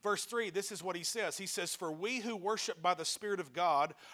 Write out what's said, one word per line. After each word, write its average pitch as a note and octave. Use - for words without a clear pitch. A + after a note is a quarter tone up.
Verse G3+
three, A3+
this G3
is F#3+
what F3+
he F3
says. F#3+
He G3
says, F3
"For E3+
we G#3
who A3
worship G3+
by F3
the E3
Spirit G3+
of C#3+
God D#3